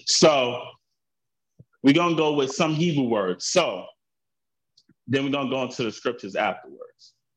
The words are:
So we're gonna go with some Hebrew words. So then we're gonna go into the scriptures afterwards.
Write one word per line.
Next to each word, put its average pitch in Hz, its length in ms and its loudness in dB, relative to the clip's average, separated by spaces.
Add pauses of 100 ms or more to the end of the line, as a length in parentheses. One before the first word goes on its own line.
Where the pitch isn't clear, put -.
So 127 560 4 (1200)
we're 139 120 6
gonna 170 220 2
go 151 180 2
with 139 180 0
some 156 220 0
Hebrew 151 340 0
words. 98 380 -2
So 123 400 0 (1200)
then 135 180 0
we're 139 60 -2
gonna 135 200 -4
go 135 120 -2
into 123 220 -4
the 107 80 -4
scriptures 104 440 -6
afterwards. - 760 -6 (220)